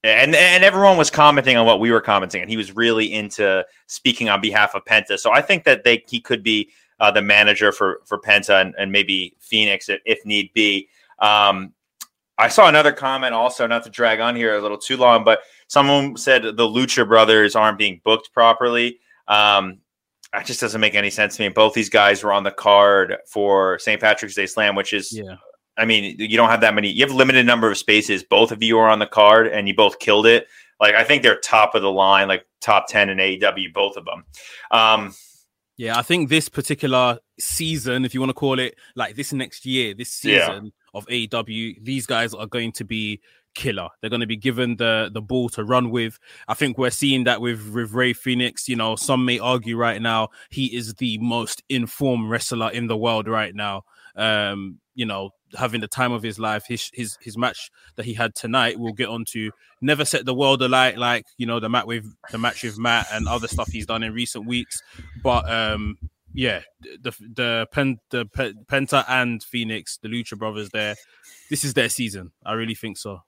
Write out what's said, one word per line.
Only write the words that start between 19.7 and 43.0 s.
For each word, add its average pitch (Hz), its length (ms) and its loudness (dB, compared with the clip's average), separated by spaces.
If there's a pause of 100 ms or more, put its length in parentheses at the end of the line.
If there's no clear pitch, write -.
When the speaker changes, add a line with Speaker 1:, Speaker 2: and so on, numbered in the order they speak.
Speaker 1:
that 101 140 -8
just 120 140 -8
doesn't 110 200 -4
make 104 140 0
any 101 160 0
sense 104 260 -4
to 113 60 -6
me. 104 60 -2
Both 110 260 4
these 110 140 -2
guys 101 340 4
were 104 100 0
on 98 120 0
the 98 60 -2
card 101 680 4 (100)
for 98 520 0
Saint 107 220 -4
Patrick's 107 340 0
Day 98 120 -4
Slam, 101 300 -2
which 98 160 -4
is, 101 200 -6
Speaker 2:
Yeah. 98 240 -14 (420)
Speaker 1:
I 113 60 0
mean, 107 340 -2
you 110 200 -2
don't 117 100 6
have 110 140 2
that 107 120 4
many. 104 140 0
You 117 160 2
have 139 80 -4
a 131 40 -6
limited 131 280 4
number 117 260 2
of 98 60 -4
spaces. 104 460 0
Both 113 280 2
of 110 120 -6
you 113 160 2
are 110 100 6
on 110 100 4
the 104 80 -2
card, 110 400 6
and 104 220 -4
you 98 60 -4
both 104 240 2
killed 107 260 2
it. 117 240 6 (320)
Like, 104 140 6
I 113 100 4
think 139 180 2
they're 113 180 4
top 107 340 2
of 104 80 0
the 98 80 0
line, 95 380 4
like, 95 180 -2 (160)
top 104 260 2
ten 101 220 2
in 95 100 -4
A 95 120 0
E 92 60 -8
W, 92 360 -2
both 98 240 -2
of 85 80 -16
them. 90 180 -14 (460)
Um, 110 440 2 (600)
Speaker 2:
Yeah, 117 220 -4
I - 20 -2
think 160 300 -2
this 156 180 0
particular 127 720 -2 (200)
season, 131 680 -6
if 120 80 -8
you 131 60 -4
wanna 131 120 -4
call 135 260 -2
it, 127 180 -6 (180)
like, 113 220 -8
this 143 180 -10
next 131 320 -12
year, 127 260 -4
this - 320 -14
Speaker 1:
Yeah. 98 220 2
Speaker 2:
season 101 260 -10 (220)
of 104 160 -14
A 123 40 -8
E 117 120 -4
W, 113 560 -10
these 127 240 -8
guys 117 260 -2
are 113 140 -14
going 117 260 -8
to - 120 -12
be 107 360 -8 (340)